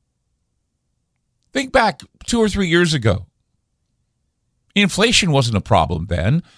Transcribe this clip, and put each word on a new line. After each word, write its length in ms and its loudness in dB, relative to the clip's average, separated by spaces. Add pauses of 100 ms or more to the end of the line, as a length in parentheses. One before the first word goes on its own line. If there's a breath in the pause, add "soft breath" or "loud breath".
(1500)
Think 180 -4
back 300 0 (240)
two 140 -2
or 100 2
three 180 -2
years 260 2
ago. 340 0 (1500)
Inflation 580 0
wasn't 260 0
a 40 0
problem 460 0
then. 360 -2 (140 soft breath)